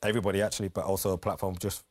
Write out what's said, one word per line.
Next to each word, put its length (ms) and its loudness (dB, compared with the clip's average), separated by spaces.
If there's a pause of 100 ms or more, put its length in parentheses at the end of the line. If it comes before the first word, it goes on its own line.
everybody, 380 2
actually, 260 0
but 160 -4
also 300 0
a 40 0
platform 400 -2
just 340 -4